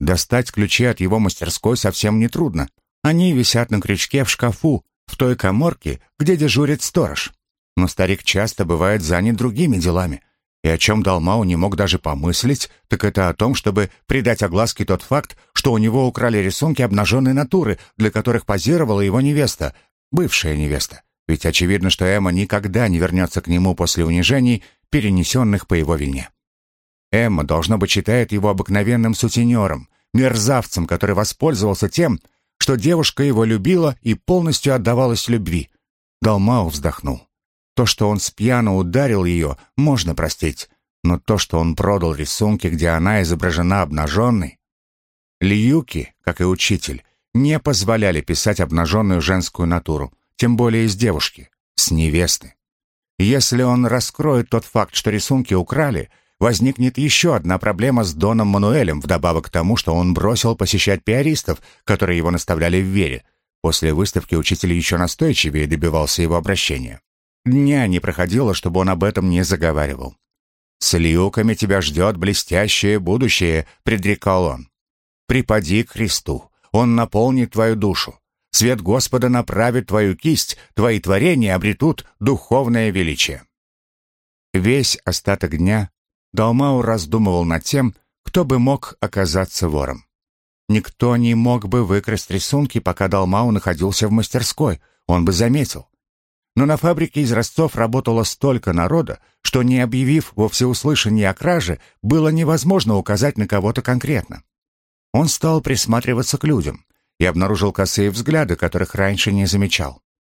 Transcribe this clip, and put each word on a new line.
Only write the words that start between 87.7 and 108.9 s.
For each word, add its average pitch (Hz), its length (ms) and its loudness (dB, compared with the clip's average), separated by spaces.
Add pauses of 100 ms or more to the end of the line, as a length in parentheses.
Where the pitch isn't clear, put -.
кто 180 200 0
бы 131 140 0
мог 135 420 0
оказаться 92 680 -2
вором. 67 360 -4 (640)
Никто 120 480 0
не 117 180 2
мог 117 340 0
бы 120 160 0
выкрасть 98 460 -2
рисунки, 131 480 -2
пока 92 300 -2
Далмау 98 420 2
находился 98 580 0
в 101 40 -2
мастерской, 113 680 0 (260)
он 87 180 2
бы 95 80 2
заметил. 117 560 -2 (640)
Но 131 120 2
на 151 100 2
фабрике 160 460 0
изразцов 120 540 0
работало 113 480 0
столько 127 480 -2
народа, 92 480 0 (200)
что, - 220 0
не 127 180 2
объявив 127 560 0
во 107 120 2
всеуслышание 120 840 0
о 95 40 0
краже, 113 460 -2 (220)
было 156 260 4
невозможно 156 680 2
указать 104 420 0
на 107 80 0
кого-то 104 340 -2
конкретно. 123 600 -4 (720)
Он 165 140 2
стал 160 340 0
присматриваться 123 760 -2
к - 80 -4
людям 107 400 -2 (340)
и 85 60 0
обнаружил 92 480 0
косые 101 380 0
взгляды, 120 460 -2
которых - 380 -4